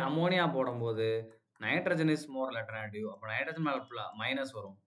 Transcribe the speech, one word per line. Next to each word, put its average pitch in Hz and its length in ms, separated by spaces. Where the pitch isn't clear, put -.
ammonia 175 380
போடும்போது 117 520
nitrogen 160 500
is 151 80
more 131 160
electron 110 300
negative. 104 300
அப்ப 107 120
nitrogen 151 340
மேல 135 100
பிள-, 107 200
minus 120 360
வரும். 98 280